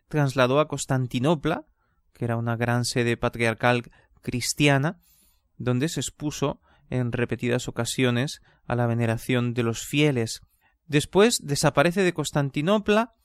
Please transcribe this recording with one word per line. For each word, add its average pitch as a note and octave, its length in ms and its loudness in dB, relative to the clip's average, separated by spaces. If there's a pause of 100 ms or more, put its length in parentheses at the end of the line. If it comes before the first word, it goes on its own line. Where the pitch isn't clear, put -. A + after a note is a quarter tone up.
trasladó C3+ 520 2
a D3+ 80 0
Constantinopla, C#3 1000 -2 (480)
que - 100 -8
era A#2 120 -2
una A#2 200 -2
gran A#2+ 300 0
sede A#2 320 0
patriarcal A#2+ 720 0 (320)
cristiana, C#3 800 0 (580)
donde B2 300 0
se D3 120 -6
expuso - 600 -4 (280)
en B2 240 -2
repetidas A#2+ 560 -2
ocasiones B2 720 -2 (260)
a A#2+ 100 -2
la A#2+ 100 0
veneración A#2 640 0
de A#2+ 100 -2
los A2+ 220 -2
fieles. C#3+ 560 0 (460)
Después F#3 560 2
desaparece D3+ 600 2
de F3+ 120 2
Constantinopla, G3 1000 0 (100)